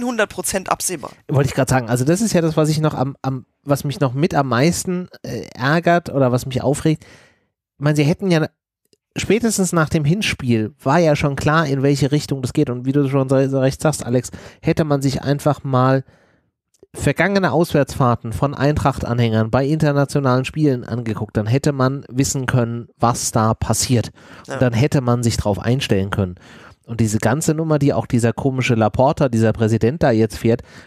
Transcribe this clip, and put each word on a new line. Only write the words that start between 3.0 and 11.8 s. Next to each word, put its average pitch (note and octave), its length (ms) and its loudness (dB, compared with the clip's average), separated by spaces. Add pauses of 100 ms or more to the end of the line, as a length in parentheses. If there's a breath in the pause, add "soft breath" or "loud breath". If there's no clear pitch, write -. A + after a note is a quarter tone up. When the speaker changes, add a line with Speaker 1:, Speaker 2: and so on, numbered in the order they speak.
Speaker 2:
am, C3+ 240 -6 (180)
was C#3 200 -2
mich C#3 160 -4
noch C3 140 0
mit D3 200 0
am C#3+ 140 2
meisten, F3 600 0 (160)
äh, A#2+ 180 -8 (120)
ärgert E3+ 560 0
oder C3+ 220 2
was B2 160 -2
mich B2+ 160 -4
aufregt. D3 400 0
Ich - 800 -20
meine, D3 140 2
sie D3 80 4
hätten F#3 260 0
ja, D#3 160 2 (680)
spätestens G3+ 560 0
nach D#3+ 180 2
dem D#3 160 0
Hinspiel C3 760 0
war C3+ 180 2
ja D#3+ 160 4
schon C#3+ 200 -2
klar, D#3 320 0
in C3+ 160 -2